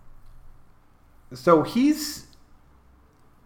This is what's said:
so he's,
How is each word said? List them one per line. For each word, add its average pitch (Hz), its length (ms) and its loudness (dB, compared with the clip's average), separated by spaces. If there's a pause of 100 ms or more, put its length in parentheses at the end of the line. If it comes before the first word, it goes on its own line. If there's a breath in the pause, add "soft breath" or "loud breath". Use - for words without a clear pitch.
(1300)
so 156 300 4
he's, - 640 -2 (1200)